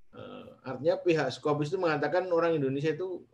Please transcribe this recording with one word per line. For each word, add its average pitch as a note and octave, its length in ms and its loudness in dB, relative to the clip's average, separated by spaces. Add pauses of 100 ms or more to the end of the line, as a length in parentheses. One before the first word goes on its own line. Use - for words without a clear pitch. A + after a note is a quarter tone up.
(140)
eh, G2+ 320 -16 (180)
artinya C3 360 0
pihak D#3 340 2
Scopus D3 400 -2
itu F#3+ 80 0
mengatakan E3+ 500 2
orang E3 240 4
Indonesia C#3+ 380 0
itu, F3+ 400 -8